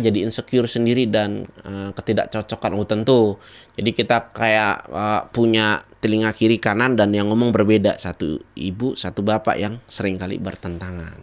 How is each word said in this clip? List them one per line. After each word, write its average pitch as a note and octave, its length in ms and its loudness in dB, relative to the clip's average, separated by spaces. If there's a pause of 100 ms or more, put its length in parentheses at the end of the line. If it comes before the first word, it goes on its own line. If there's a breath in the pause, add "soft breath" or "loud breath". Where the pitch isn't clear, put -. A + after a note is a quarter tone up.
jadi G#2+ 260 2
insecure A#2+ 400 0
sendiri A#2 400 2
dan, G#2 400 -2 (160)
eh, G2 260 -10
ketidakcocokan. G#2+ 880 -4
Oh, G#2 80 -2
tentu. A2 560 2 (400 loud breath)
Jadi G#2+ 160 -2
kita A#2 400 0
kayak, G#2+ 400 2 (100)
eh, G#2 360 -2 (100)
punya A2 480 2 (180)
telinga A2 380 0
kiri A2+ 240 2
kanan A#2 400 0
dan G#2 160 4
yang G#2 160 0
ngomong A#2 240 4
berbeda. G#2 400 4
Satu D#2+ 480 -6 (100)
ibu, G2 380 -4
satu F#2 320 -6
bapak G#2+ 320 0
yang G#2 320 -6
seringkali F#2+ 480 -4
bertentangan. F2+ 880 -10